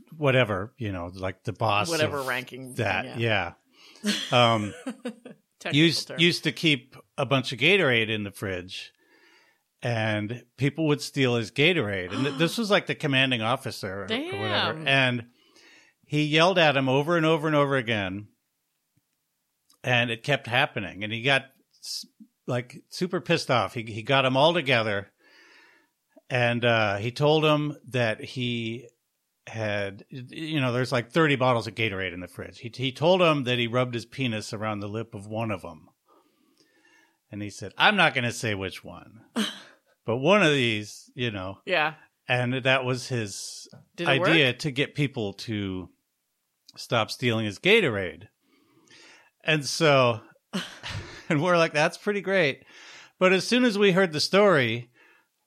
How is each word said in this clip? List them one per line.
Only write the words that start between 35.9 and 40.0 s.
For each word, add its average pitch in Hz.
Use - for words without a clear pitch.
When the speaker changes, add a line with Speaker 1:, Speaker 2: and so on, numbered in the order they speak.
Speaker 1:
And 104
he 104
said, 95
"I'm 202
not 165
gonna 120
say 107
which 95
one, 92
Speaker 2:
<laughs> -